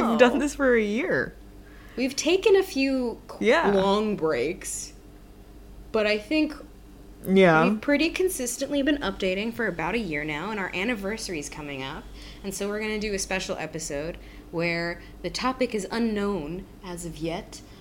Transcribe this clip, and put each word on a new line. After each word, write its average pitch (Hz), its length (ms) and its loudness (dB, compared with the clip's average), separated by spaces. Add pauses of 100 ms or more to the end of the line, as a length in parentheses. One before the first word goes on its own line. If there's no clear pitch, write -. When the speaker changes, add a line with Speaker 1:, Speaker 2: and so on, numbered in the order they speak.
Speaker 1:
know. 226 140 2
Speaker 2:
done 247 220 8
this 294 160 0
for 262 200 4
a 226 60 6
year. 214 520 0 (640)
Speaker 1:
We've 254 200 -2
taken 381 420 4
a 381 60 6
few 269 560 0 (100)
qu-, - 160 -4
Speaker 2:
Yeah. 220 260 6
Speaker 1:
long 202 460 4
breaks, 156 760 -2 (1000)
but 214 120 2
I 214 120 2
think 311 360 0 (720)
Speaker 2:
Yeah. 180 380 8
Speaker 1:
we've 208 160 2
pretty 285 300 2
consistently 285 720 -2
been 285 160 2
updating 226 560 -2
for 233 140 -2
about 170 280 -2
a 247 40 0
year 151 260 -4
now, 156 260 -4
and 214 80 -4
our 185 160 -4
anniversary's 196 720 -4
coming 143 340 -10
up, 139 220 -8 (400)
and 196 100 -6
so 202 140 -4
we're 208 140 -4
gonna 214 180 -4
do 208 140 -4
a 190 60 -2
special 190 380 -4
episode 156 600 -6 (340)
where 170 500 -2 (200)
the 180 80 -6
topic 247 440 -2
is 208 160 -4
unknown 202 760 -2 (180)
as 175 220 -10
of 160 120 -10
yet, 165 440 -6 (200)